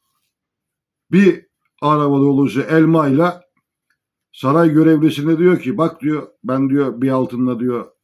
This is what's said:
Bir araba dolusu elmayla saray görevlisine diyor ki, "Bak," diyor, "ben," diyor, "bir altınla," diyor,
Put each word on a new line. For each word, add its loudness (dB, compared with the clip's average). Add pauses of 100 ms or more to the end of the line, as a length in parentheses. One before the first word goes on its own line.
(1120)
Bir 2 (360)
araba 0
dolusu 0
elmayla 2 (880)
saray 0
görevlisine 0
diyor 2
ki, -6
"Bak," -4
diyor, -6 (160)
"ben," -4
diyor, -2
"bir -2
altınla," -4
diyor, -6 (160)